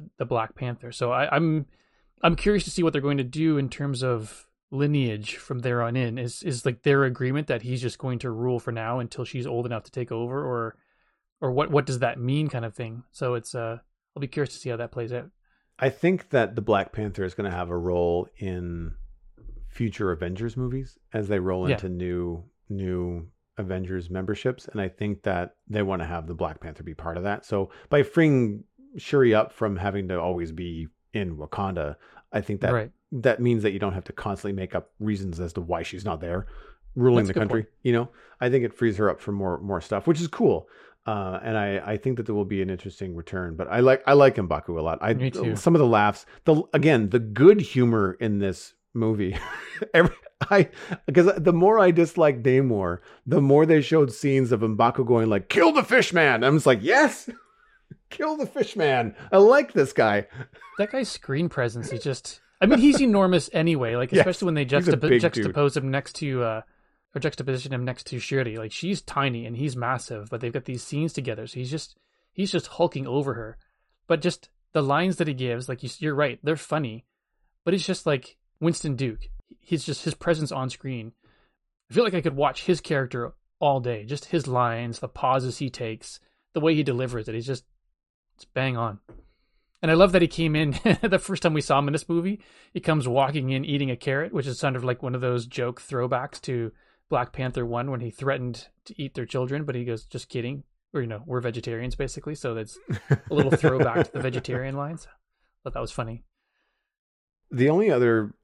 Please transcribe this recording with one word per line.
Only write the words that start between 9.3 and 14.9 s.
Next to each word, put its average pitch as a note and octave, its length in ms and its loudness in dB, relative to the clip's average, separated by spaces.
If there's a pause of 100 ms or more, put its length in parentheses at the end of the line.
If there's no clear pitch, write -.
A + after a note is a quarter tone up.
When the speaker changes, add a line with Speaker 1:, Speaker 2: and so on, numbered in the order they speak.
Speaker 1:
old A#2+ 200 -4
enough A#2 180 -6
to - 80 -20
take B2 200 -8
over, A#2+ 320 -6
or, A#2 340 -6 (640)
or B2+ 100 -2
what, D3 180 0
what D3 160 2
does C3 140 -4
that B2 180 -2
mean C#3 300 0
kind B2 180 -6
of A2 80 -10
thing? A#2 380 -12
So B2 220 -4
it's, A#2 200 -8
uh, A#2 240 -8 (380)
I'll C3+ 60 -10
be C#3 60 -8
curious C#3 260 -4
to - 60 -18
see C3 100 -10
how A#2 80 -4
that A#2 140 -8